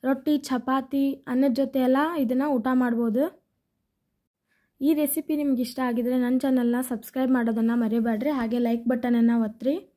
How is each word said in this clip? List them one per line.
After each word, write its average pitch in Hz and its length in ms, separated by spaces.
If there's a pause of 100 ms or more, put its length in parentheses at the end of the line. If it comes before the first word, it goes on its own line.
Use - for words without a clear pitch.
ರೊಟ್ಟಿ, 269 340
ಚಪಾತಿ, 269 760 (140)
ಅನ್ನದ 262 260
ಜೊತೆ 269 260
ಎಲ್ಲ 254 180 (200)
ಇದನ್ನ 254 300
ಊಟ 254 260
ಮಾಡ್ಬೋದು. 240 720 (1400)
ಈ 294 120
ರೆಸಿಪಿ 302 420
ನಿಮ್ಗೆ 285 260
ಇಷ್ಟ 247 180
ಆಗಿದ್ರೆ 247 380
ನನ್ನ 247 200
ಚಾನಲ್ನ 247 440
ಸಬ್ಸ್ಕ್ರೈಬ್ 254 500
ಮಾಡೋದನ್ನ 226 420
ಮರಿಬೇಡ್ರಿ, 233 560
ಹಾಗೆ 240 300
ಲೈಕ್ 233 280
ಬಟನನ್ನು 233 540
ಒತ್ತಿರಿ. 226 340 (220)